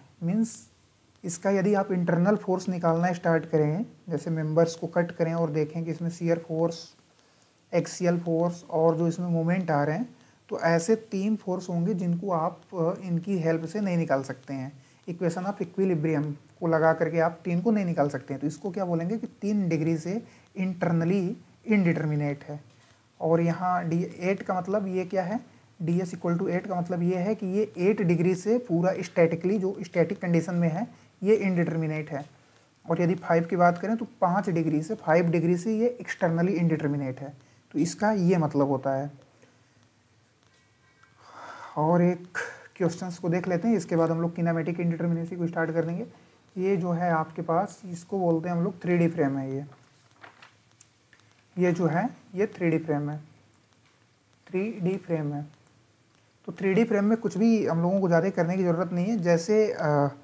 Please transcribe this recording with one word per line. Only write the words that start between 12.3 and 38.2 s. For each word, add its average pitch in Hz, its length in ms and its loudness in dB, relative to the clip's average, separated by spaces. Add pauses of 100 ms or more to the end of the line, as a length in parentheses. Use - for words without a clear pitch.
आप, 170 300 -2 (140)
अ, 175 260 0
इनकी 180 360 -2
help 165 280 0
से 208 160 -6
नहीं 185 160 0
निकाल 139 260 0
सकते 131 300 -10
हैं। 135 320 -10 (240)
equation 175 360 -4
of 202 120 -6
equilibrium 156 760 0 (260)
को 170 80 -2
लगा 160 260 4
करके 165 260 0
आप 170 260 0
तीन 175 160 0
को 226 100 2
नहीं 208 140 2
निकाल 165 240 2
सकते 139 240 -8
हैं। 131 80 -8
तो 143 60 0
इसको 185 240 -6
क्या 190 140 -4
बोलेंगे 175 320 0
कि - 100 -8
तीन 202 420 -2
degree 160 280 0
से 185 260 -6 (320)
internally 180 840 0 (280)
indeterminate 156 800 0
है। 147 200 -12 (580)
और 165 200 4
यहाँ 180 460 0
D 170 160 0
एट 185 380 -2
का 185 180 -2
मतलब 190 280 -2
ये 185 180 -2
क्या 185 180 -2
है, 208 160 -4 (420)
ds 175 340 0
equal 175 260 0
to 185 80 -2
eight 180 180 -2
का 185 140 -2
मतलब 175 200 -2
ये 180 160 2
है 196 180 0
कि 214 100 -8
ये 202 320 -2
eight 208 240 2
degree 175 340 4
से 208 220 0
पूरा 180 420 2
statically, 170 600 2
जो 185 220 -2
static 175 400 0
condition 175 340 2
में 170 140 4
है, 190 180 -4 (360)
ये 208 120 6
indeterminate 165 760 0
है। 143 160 -6 (640)
और 170 120 2
यदि 175 140 4
फ़ाइव 170 300 2
की 185 100 -4
बात 175 220 6
करें 220 200 -2
तो 226 100 -6 (140)
पाँच 190 280 2
degree 160 340 0
से, 214 120 -6
five 170 300 4
degree 170 320 2
से 214 200 -2
ये 233 100 2 (140)
externally 175 520 0
indeterminate 147 640 0
है। 135 180 -14 (340)
तो 147 80 -4
इसका 175 320 0
ये 185 260 4